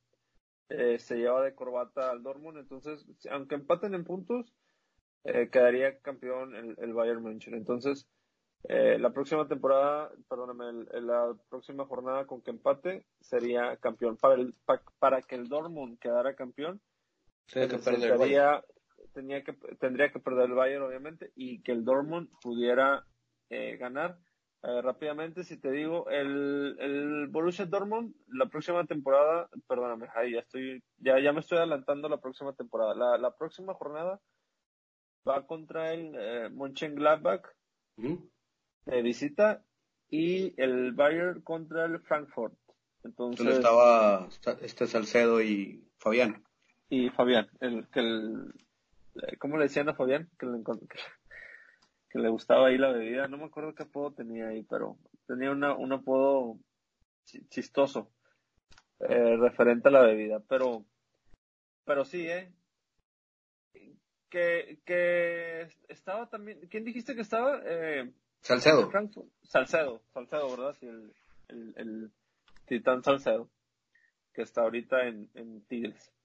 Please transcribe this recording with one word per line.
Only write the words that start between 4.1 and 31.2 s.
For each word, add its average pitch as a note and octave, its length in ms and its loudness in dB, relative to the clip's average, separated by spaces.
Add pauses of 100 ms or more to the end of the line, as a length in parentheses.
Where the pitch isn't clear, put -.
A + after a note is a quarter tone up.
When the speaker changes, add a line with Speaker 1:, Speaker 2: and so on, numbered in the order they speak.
Speaker 1:
eh, A#2+ 260 0
quedaría B2+ 500 4
campeón B2+ 540 -10
el, A2+ 240 -12
el A#2 160 -8
Bayern A#2 280 0
München. A2 320 -10
Entonces, B2 540 -4 (560)
eh, A#2 340 4
la A#2 120 2
próxima C#3 380 -2
temporada, C#3+ 640 2 (180)
perdóname, B2 420 -10
el, A#2 220 -12
el, A#2+ 140 -6
la A#2+ 300 0 (120)
próxima C#3 380 -12
jornada C3 400 -6
con B2+ 160 -14
que - 100 -12
empate C#3 520 -2 (160)
sería A#2+ 560 -2
campeón. A2+ 400 -4
Para C3+ 180 6
el, B2+ 200 0 (100)
pa-, C3 180 0 (160)
para C3 240 4
que - 120 -14
el A#2+ 140 -8
Dortmund D3 500 -8
quedara B2 360 -2
campeón, C#3 460 -10 (680)
Speaker 2:
Tiene C3 220 -2
que B2 100 -4
perder A#2+ 160 0
el A#2+ 60 2
Speaker 1:
necesitaría, C3 460 6
Speaker 2:
Bayern. D3 180 2 (480)
Speaker 1:
tenía C#3 320 -8
que, D3+ 80 -10 (260)
tendría C3+ 320 0
que - 80 -10
perder B2+ 280 2
el B2 80 -2
Bayern, C3+ 300 0
obviamente, C3+ 520 -12
y B2+ 260 -12
que B2 100 -2
el A#2 120 -2
Dortmund C#3+ 440 0 (120)
pudiera, B2 640 2 (460)
eh, A#2 260 -8
ganar. C#3+ 420 -8 (460)
Eh, B2 160 -4
rápidamente, D3+ 640 -6
si - 140 -18
te C3+ 160 -4
digo, D#3 360 -4
el, C#3+ 680 -2
el C#3+ 500 -4
Borussia F3 380 -2
Dortmund, G#3 480 -4 (140)
la B2+ 180 0
próxima F3 400 -2
temporada, D3 600 2 (200)
perdóname, A#2+ 460 -4
ahí A#2 180 -2
ya A#2 80 -4
estoy, C3 420 -10 (160)
ya, C3 220 6